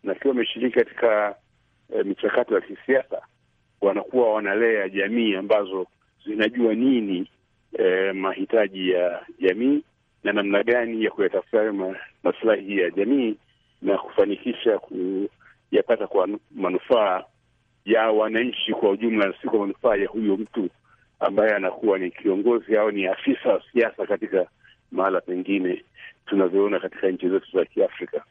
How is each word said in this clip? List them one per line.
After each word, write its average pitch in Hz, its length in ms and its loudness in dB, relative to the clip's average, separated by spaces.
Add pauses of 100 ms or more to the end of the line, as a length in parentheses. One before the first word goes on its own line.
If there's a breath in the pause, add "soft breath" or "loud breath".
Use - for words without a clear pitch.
na 98 100 -4
wakiwa 135 220 0
wameshiriki 117 400 -2
katika, 107 640 0 (580)
eh, 101 120 0
michakato 107 480 0
ya 92 60 4
kisiasa, - 640 -2 (580)
wanakuwa 104 540 2
wanalea 104 540 0
jamii 101 460 0
ambazo 95 520 0 (400)
zinajua 110 480 0
nini, 110 560 0 (480)
eh, 95 360 2
mahitaji 95 760 -2
ya 87 300 0 (200)
jamii 120 420 2 (420)
na 104 80 -2
namna 101 300 0
gani 113 420 0
ya 101 60 0
kuyatafuta 98 480 -2
hayo 107 140 2
ma-, 95 240 -6 (260)
maslahi 101 560 0
ya 87 120 0
jamii 110 460 0 (460)
na 95 160 0
kufanikisha 101 800 0
kuyapata - 1300 -4
kwa 92 200 0
nu-, 101 140 -6 (100)
manufaa 95 720 0 (600)
ya 110 260 4
wananchi 110 640 0
kwa 104 180 2
ujumla, 107 360 0
na 95 160 -4
si 120 60 -6
kwa 110 100 0
manufaa 101 380 0
ya 98 120 0
huyo 104 280 0
mtu 101 320 -6 (520 soft breath)
ambaye 104 340 2
anakuwa 95 440 0
ni 90 120 -4
kiongozi 104 680 0
au 107 140 2
ni 98 160 -4
afisa 123 420 -2
wa 101 140 2 (100)
siasa 110 340 0
katika 98 400 -2 (460 soft breath)
mahala 92 280 0
pengine 90 640 -4 (420 loud breath)
tunavyoona 98 540 2
katika 95 280 -4
nchi 90 200 -2
zetu 92 180 0 (120)
za 82 60 2
Kiafrika. - 680 -4